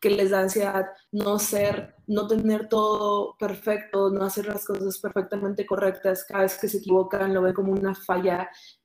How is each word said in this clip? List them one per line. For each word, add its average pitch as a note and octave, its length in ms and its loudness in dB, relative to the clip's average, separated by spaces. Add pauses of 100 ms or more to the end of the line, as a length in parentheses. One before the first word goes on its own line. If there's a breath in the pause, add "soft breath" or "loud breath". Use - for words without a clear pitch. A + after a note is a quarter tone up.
que - 80 2
les G3+ 220 4
da G3 100 4
ansiedad F#3+ 460 0 (260 loud breath)
no G#3 260 0
ser, G3+ 580 -2 (100)
no G#3 200 0
tener A3 420 2
todo G#3 720 2
perfecto, G3+ 720 0
no G3 140 0
hacer G3 220 -4
las G#3 180 -6
cosas G3 340 -4
perfectamente G3+ 680 -4
correctas. F#3+ 580 -2
Cada G3 200 0
vez F#3+ 120 -2
que G#3 120 -4
se G3+ 100 -2
equivocan F#3+ 560 2
lo F#3 80 4
ven F#3 100 4
como F#3+ 200 0
una G3 220 0
falla F#3 540 0 (360 loud breath)